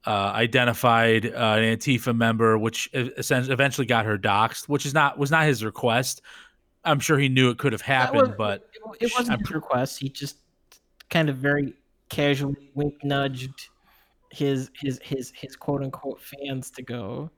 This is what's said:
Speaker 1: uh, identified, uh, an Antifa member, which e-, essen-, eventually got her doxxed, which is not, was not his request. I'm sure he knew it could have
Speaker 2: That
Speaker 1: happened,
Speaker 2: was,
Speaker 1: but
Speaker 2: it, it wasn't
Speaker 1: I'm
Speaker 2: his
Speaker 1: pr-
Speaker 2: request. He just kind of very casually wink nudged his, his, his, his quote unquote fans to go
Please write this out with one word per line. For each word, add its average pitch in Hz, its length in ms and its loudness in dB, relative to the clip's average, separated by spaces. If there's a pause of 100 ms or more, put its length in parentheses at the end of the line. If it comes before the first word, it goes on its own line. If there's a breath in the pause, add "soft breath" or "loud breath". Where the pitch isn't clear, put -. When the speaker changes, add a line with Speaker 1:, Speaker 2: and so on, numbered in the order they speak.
Speaker 1:
uh, 101 300 0
identified, 117 920 4
uh, - 20 -4 (300)
an 113 200 2
Antifa 123 380 -2
member, 113 420 4
which 110 340 -2
e-, 127 240 -2
essen-, 127 340 -2
eventually 131 360 0
got 113 180 2
her 107 140 0
doxxed, 104 500 0
which 147 160 0
is 139 80 -4
not, 143 260 2
was 139 120 0
not 156 160 4
his 113 180 0
request. 120 580 -2 (640 loud breath)
I'm 151 160 2
sure 147 180 2
he 139 100 2
knew 131 220 6
it 113 80 -6
could 139 140 0
have 107 100 -6
Speaker 2:
That - 40 -10
Speaker 1:
happened, 131 440 4
Speaker 2:
was, - 60 -10
Speaker 1:
but 104 380 -4
Speaker 2:
it, - 320 -8
it 226 100 -2
wasn't 240 180 0
Speaker 1:
I'm 208 60 -2
Speaker 2:
his - 80 -6
Speaker 1:
pr- 160 80 -8
Speaker 2:
request. 135 440 -2
He 135 80 -6
just 139 300 -12 (720)
kind 160 200 2
of 135 80 -2
very 143 380 0 (340)
casually 143 680 -2
wink 147 300 -4
nudged 135 640 -4 (640 soft breath)
his, 135 440 -2
his, 131 280 -6
his, 131 320 -8
his - 220 -16
quote 143 260 -4
unquote - 380 -10
fans 139 520 -10
to 123 100 -16
go 120 560 -8